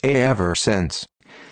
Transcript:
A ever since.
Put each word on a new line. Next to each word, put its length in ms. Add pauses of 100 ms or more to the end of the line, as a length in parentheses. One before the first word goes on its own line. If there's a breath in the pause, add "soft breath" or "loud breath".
A 100
ever 400
since. 540 (440 loud breath)